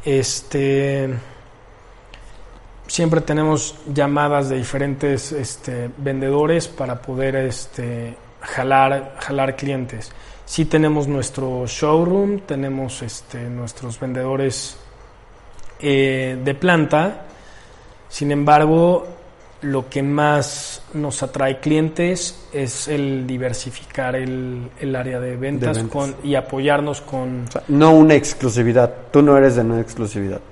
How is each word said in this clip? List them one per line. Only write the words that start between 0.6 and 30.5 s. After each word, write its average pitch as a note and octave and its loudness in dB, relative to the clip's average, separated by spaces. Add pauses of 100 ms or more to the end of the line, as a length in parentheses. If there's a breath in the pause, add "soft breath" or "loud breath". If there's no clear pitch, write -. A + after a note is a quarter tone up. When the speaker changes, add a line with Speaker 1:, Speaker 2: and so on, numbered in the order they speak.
Speaker 1:
siempre E3 2
tenemos D#3 0 (160)
llamadas C#3+ 2
de C3+ -2
diferentes, C#3 -2
este, B2 -8
vendedores C#3+ 0
para B2+ -8
poder, C3 -2
este, A#2+ -6 (260)
jalar, C3+ 0
jalar C3+ -2
clientes. C3 -6 (340 soft breath)
Sí D#3+ -2
tenemos D3+ 2
nuestro C3 -4
showroom, F3 2
tenemos, C3+ -6
este, A#2+ -12
nuestros A#2+ -10
vendedores, C3 -4 (1000)
eh, C3 0
de C#3 0
planta. E3 2 (880 soft breath)
Sin C#3+ -4
embargo, D#3 4 (540)
lo C3+ -2
que C#3 -2
más D3 0 (120)
nos D3 -4
atrae C3+ -2
clientes D#3+ 0
es C3+ -6
el C#3 -2
diversificar B2+ -6
el, B2+ -6 (100)
el C3+ -4
área B2+ -4
de B2 -6
ventas B2 -2
Speaker 2:
De A2+ -4
ventas. A2 -6
Speaker 1:
con, C#3 -4
y C#3+ 0
apoyarnos C#3+ 0
con B2+ -6
Speaker 2:
O - -10
sea, - -4
no D3+ 8
una D#3 10
exclusividad. A#2+ 4 (180)
Tú D3+ 8
no C#3+ 8
eres C3+ 8
de A#2+ 2
una A#2 2
exclusividad. G2+ -4 (100)